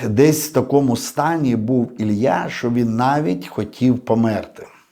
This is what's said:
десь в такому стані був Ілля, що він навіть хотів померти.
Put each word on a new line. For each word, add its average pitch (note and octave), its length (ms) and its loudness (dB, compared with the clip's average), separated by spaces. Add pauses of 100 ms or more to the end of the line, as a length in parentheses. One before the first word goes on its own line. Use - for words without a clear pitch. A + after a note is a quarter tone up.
десь D3 420 4
в - 40 -8
такому C3 440 2
стані D3 580 -2
був A#2 460 -2
Ілля, B2 480 0
що - 200 -4
він A#2+ 260 0
навіть D3+ 520 0
хотів B2 520 -2
померти. A2+ 680 -2 (240)